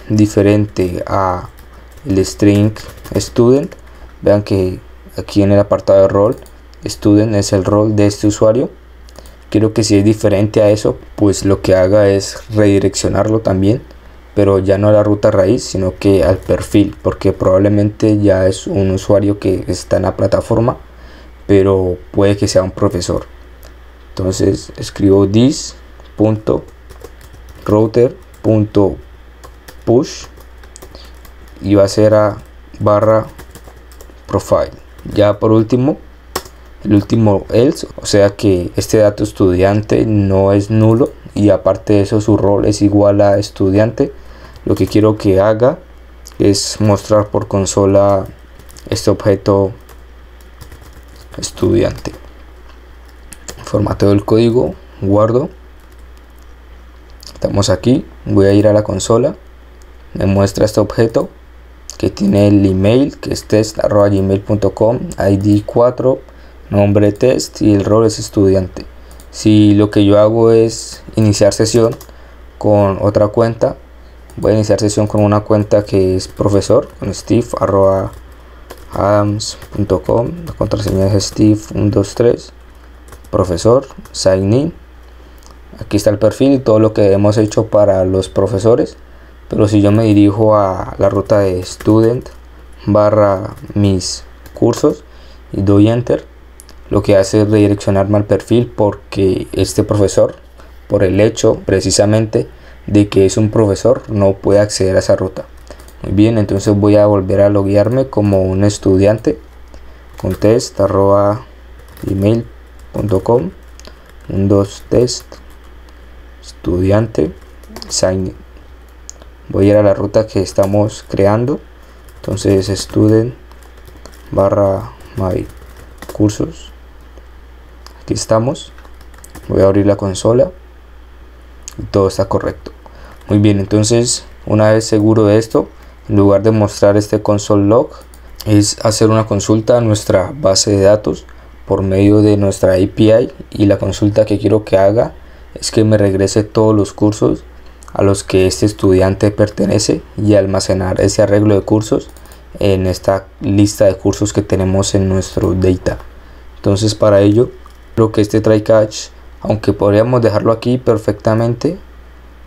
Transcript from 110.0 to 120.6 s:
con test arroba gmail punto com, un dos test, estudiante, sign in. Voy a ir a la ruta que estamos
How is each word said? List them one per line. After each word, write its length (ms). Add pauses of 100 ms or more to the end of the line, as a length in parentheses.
con 140
test 460
arroba 680 (560)
gmail 420 (480)
punto 300
com, 280 (800)
un 200
dos 400
test, 380 (1160)
estudiante, 920 (560)
sign 400
in. 80 (1120)
Voy 180
a 40
ir 60
a 80
la 100
ruta 320
que 140
estamos 680